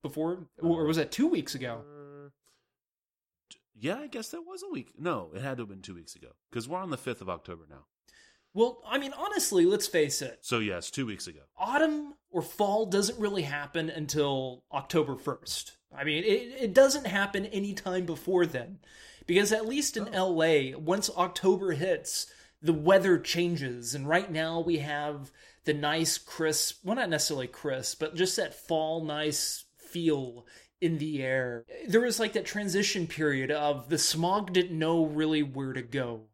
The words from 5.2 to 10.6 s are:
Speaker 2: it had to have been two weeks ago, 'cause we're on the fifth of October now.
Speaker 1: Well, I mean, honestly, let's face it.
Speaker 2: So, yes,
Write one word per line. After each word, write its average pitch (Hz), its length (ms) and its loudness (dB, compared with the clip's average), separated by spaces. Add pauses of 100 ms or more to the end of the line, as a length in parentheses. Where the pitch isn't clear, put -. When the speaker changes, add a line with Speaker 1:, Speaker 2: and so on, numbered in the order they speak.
Speaker 2:
it 98 60 -10
had 131 160 -6
to 120 60 -8
have 104 80 -10
been 95 100 -16
two 92 140 -14
weeks 82 200 -18
ago, - 140 -20 (240)
'cause 117 160 -6
we're 175 100 -6
on 185 120 -6
the 131 80 -4
fifth 117 240 -6
of 92 80 -8
October 82 400 -10
now. 69 160 -20 (680)
Speaker 1:
Well, 233 340 0
I 240 120 -2
mean, 269 160 -6
honestly, 311 500 2
let's 202 220 4
face 151 340 0
it. 127 220 -10
Speaker 2:
So, 120 160 0
yes, 98 320 -4